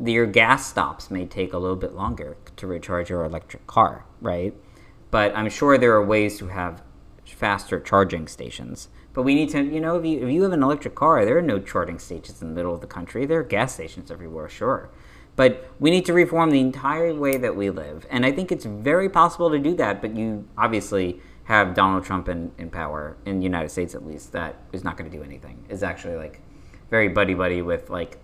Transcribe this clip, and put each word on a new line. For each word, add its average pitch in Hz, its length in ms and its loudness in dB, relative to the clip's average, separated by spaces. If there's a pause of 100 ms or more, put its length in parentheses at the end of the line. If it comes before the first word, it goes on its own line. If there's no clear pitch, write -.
your 117 220 4
gas 113 400 4
stops - 460 -4
may 90 140 -6
take 90 260 -6
a 87 60 -4
little 92 180 -2
bit 90 180 -8
longer 95 420 -6 (200)
to - 100 -12
recharge 87 420 -4
your 87 160 -2
electric - 440 -10
car, 95 360 4 (160)
right? 92 320 -4 (600)
But 104 240 4
I'm 110 120 -2
sure 139 300 4
there 120 160 6
are 107 100 6
ways 104 340 2
to 95 100 -10
have 87 340 -8 (420)
faster 101 540 -2
charging 90 480 2
stations. - 640 -14 (240)
But 127 100 -2
we 139 120 4
need 151 160 2
to, 143 140 -2
you 151 160 -4
know, 165 160 -2
if 170 80 -2
you, 151 220 -2
if 123 40 -2
you 165 120 2
have 190 100 2
an 156 100 2
electric 143 320 0
car, 143 300 4
there 123 140 4
are 180 40 4
no 127 160 0
charging 87 400 -4
stations - 440 -14
in 82 60 -10
the 80 60 -10
middle 87 200 -4
of 85 80 -10
the - 40 -14
country. 92 380 -8
There 160 160 2
are 143 40 -4
gas 113 280 0
stations - 380 -14
everywhere, 80 360 -12
sure. - 440 -4 (460)
But 131 340 4 (100)
we 147 100 6
need 180 140 4
to 180 80 0
reform 165 380 4
the 139 100 6
entire 139 540 0
way 139 240 0
that 110 180 -2
we 98 140 0
live. 78 400 -10
And 127 160 0
I 139 60 4
think 185 200 -4
it's - 140 -4
very 139 420 0
possible 170 420 4
to 151 80 2
do 147 180 0
that, 104 260 0
but 110 120 -6
you 110 320 -4 (120)
obviously 101 600 0 (260)
have 101 300 4
Donald 95 300 4
Trump 92 240 -4
in, 87 300 -6
in 85 100 -12
power, 76 560 -8
in 98 140 -4
the 92 60 -2
United 85 260 -2
States 87 240 -6
at - 120 -12
least, 76 260 -14
that 80 240 -8 (160)
is 92 120 -10
not 80 140 -8
gonna 80 100 -12
do 80 140 -14
anything, 67 480 -18
is 98 120 -8
actually, 87 340 -6
like, 78 260 -14 (480)
very 110 180 4
buddy-buddy 90 540 2
with, 85 260 -4
like, 87 360 -8